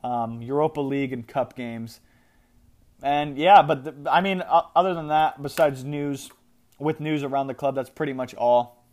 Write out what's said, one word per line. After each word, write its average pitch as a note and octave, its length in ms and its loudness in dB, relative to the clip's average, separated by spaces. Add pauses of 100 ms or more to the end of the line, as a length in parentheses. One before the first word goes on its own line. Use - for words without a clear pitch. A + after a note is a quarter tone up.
um, A#2 400 -4
Europa D3 380 0
League C#3 320 -2
and A#2+ 160 -10
Cup - 280 -4
games. A#2 440 -12 (1040)
And, C#3+ 340 -2
yeah, F3 240 8
but, D3 220 0
the, C#3+ 280 -8
I E3 100 4
mean, F#3+ 200 -2
o-, E3 340 0
other F3+ 200 2
than D#3 140 -8
that, D#3 300 0
besides C#3+ 440 0
news, C#3+ 480 -8 (480)
with D#3 200 -4
news D3+ 240 -4
around C#3 220 -4
the C3+ 80 -8
club, C3+ 220 -4
that's C3 160 -6
pretty D3 220 -6
much B2+ 200 -8
all A#2+ 580 0